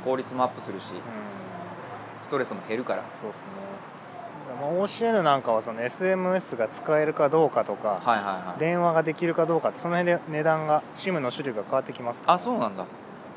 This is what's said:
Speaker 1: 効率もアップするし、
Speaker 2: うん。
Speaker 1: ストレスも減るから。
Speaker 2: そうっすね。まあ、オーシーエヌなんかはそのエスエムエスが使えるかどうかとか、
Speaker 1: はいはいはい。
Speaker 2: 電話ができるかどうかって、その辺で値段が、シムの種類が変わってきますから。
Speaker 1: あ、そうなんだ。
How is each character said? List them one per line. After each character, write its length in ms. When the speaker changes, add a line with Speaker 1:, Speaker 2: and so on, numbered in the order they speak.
Speaker 1:
効 140
率 160
も 100
ア 40
ッ 20
プ 120
す 100
る 80
し、 160
Speaker 2:
う 20
ん。 40
Speaker 1:
ス 60
ト 100
レ 60
ス 100
も 120
減 120
る 40
か 120
ら。 160
Speaker 2:
そ 160
う 20
っ 40
す 100
ね。 60
ま 80
あ、 20
オ 140
ー 40
シ 180
ー 40
エ 40
ヌ 100
な 140
ん 60
か 100
は 80
そ 100
の 100
エ 80
ス 180
エ 80
ム 200
エ 40
ス 160
が 120
使 320
え 60
る 80
か 160
ど 160
う 40
か 140
と 120
か、 280
Speaker 1:
は 120
い 20
は 60
い 20
は 320
い。 20
Speaker 2:
電 220
話 120
が 100
で 100
き 140
る 80
か 100
ど 120
う 40
か 80
っ 40
て、 60
そ 100
の 60
辺 220
で 120
値 140
段 220
が、 160
シ 160
ム 100
の 100
種 140
類 100
が 80
変 100
わ 80
っ 20
て 100
き 80
ま 120
す 100
か 60
ら。 40
Speaker 1:
あ、 60
そ 120
う 60
な 100
ん 80
だ。 100